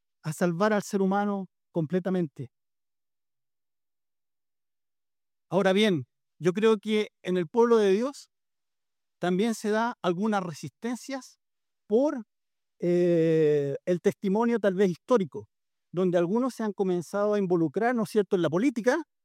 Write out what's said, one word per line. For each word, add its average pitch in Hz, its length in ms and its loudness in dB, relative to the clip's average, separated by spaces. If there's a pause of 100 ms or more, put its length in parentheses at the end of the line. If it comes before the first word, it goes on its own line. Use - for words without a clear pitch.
(220)
a 156 100 -6
salvar 180 400 0
al 202 100 0
ser 196 200 -2
humano 196 440 -2 (240)
completamente. 175 800 -4 (3000)
Ahora 190 220 2
bien, 190 340 2 (320)
yo 170 140 0
creo 220 260 2
que 214 300 -2 (140)
en 180 140 -2
el 175 120 -2
pueblo 233 280 4
de 202 160 4
Dios 240 380 -4 (880)
también 190 360 0
se 208 160 -6
da 233 300 -2
algunas 190 420 -2
resistencias 233 960 -12 (480)
por, 262 380 0 (540)
eh, 160 1040 2
el 180 160 -2
testimonio 220 580 0
tal 196 160 0
vez 190 160 2
histórico, 165 580 -2 (440)
donde 180 260 0
algunos 226 360 0
se - 80 -8
han 208 100 -4
comenzado 202 600 -2
a 208 40 0
involucrar, 185 560 0
¿no 220 100 0
es - 60 -10
cierto?, 202 260 0
en 175 60 2
la 160 60 2
política 240 540 0 (220)